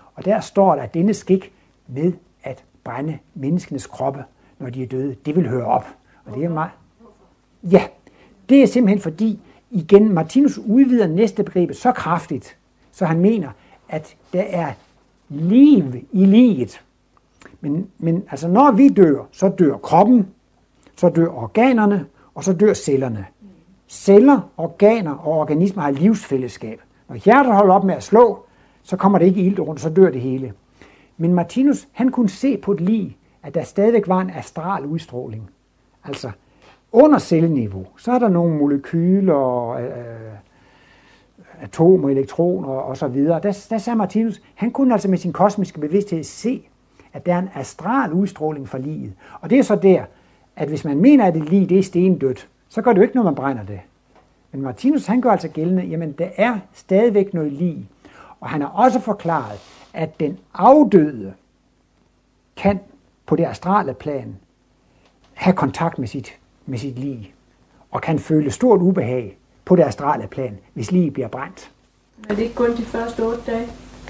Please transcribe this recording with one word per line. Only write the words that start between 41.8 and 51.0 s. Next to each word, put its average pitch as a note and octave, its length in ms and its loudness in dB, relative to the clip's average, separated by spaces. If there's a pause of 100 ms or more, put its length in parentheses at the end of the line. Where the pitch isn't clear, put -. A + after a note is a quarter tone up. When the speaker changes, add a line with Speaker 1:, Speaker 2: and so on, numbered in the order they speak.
Speaker 1:
elektroner E3+ 600 -2
og C3+ 280 -8
så D3+ 120 -6
videre. C#3+ 340 0
Der, G3 280 -6
der A3+ 80 -4
sagde A#3 180 -6
Martinus, A3 460 -4 (120)
han A#3 160 -6
kunne B3+ 220 0
altså G3 160 0
med F3+ 100 0
sin F3 140 -6
kosmiske F#3+ 480 -2
bevidsthed E3 440 -4
se, - 440 -8 (440)
at - 140 -14
der F3 80 0
er G3 40 0
en F#3 160 -4
astral G#3 580 -4
udstråling D#3 560 -4
fra C3+ 100 -10
liget. C3+ 340 -10 (280)
Og - 100 -8
det A#3+ 80 4
er C#4 40 6
så G#3 140 0
der, F3+ 280 4 (520)
at C#3 120 -6
hvis D3+ 160 -6
man C#3+ 140 -2
mener, B3+ 260 6